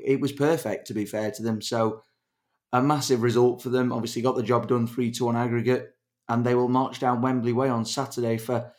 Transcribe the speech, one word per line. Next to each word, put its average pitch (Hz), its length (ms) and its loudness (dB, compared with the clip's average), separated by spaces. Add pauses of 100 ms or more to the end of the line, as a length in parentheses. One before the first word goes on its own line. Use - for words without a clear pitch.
it 135 160 2
was 139 120 -2
perfect, 143 540 -2
to 107 80 -10
be 104 100 -2
fair 107 280 -4
to 110 100 -10
them. 110 180 -2
So 110 420 -2 (680)
a 123 80 2
massive 135 420 2
result 120 400 4
for 131 60 -8
them. 123 240 2
Obviously 117 300 -4
got 127 140 2
the 127 60 0
job 120 260 2
done, 120 180 2
three 120 240 -2
two 117 180 -2
on 117 80 0
aggregate, 120 580 0 (340)
and 120 180 0
they 123 80 4
will 123 140 4
march 127 320 0
down 123 200 0
Wembley 123 320 0
Way 131 160 2
on 117 160 0
Saturday 117 540 -2
for 117 400 -4